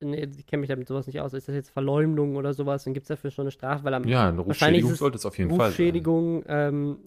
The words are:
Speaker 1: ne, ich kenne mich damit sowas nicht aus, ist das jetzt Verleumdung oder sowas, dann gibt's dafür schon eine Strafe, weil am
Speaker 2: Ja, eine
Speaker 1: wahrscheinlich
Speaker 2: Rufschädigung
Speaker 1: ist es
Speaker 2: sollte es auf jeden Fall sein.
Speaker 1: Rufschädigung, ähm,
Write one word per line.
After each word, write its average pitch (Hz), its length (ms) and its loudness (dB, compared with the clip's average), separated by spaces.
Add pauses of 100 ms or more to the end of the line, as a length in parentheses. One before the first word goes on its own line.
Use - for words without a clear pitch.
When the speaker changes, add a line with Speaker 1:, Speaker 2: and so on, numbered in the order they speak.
Speaker 1:
ne, 147 240 -6
ich 139 220 -14
kenne 147 160 -2
mich 135 80 -4
damit 127 180 -6
sowas 135 180 -4
nicht 135 140 -8
aus, 135 140 -6
ist 135 120 -8
das 139 80 -6
jetzt 139 140 -6
Verleumdung 143 680 2
oder 139 180 -2
sowas, 139 300 -2
dann 135 100 -4
gibt's 139 140 -10
dafür 143 220 -6
schon 143 120 -6
eine 139 80 -4
Strafe, 139 340 -6
weil 139 80 -2
am 127 120 -2
Speaker 2:
Ja, 117 240 4
eine 85 100 0
Speaker 1:
wahrscheinlich 87 80 -2
Speaker 2:
Rufschädigung 151 440 4
Speaker 1:
ist - 40 2
es - 60 -6
Speaker 2:
sollte 131 180 0
es - 80 -6
auf 98 100 -6
jeden 92 140 0
Fall 170 80 2
sein. 117 80 4
Speaker 1:
Rufschädigung, 165 800 2
ähm, 147 600 0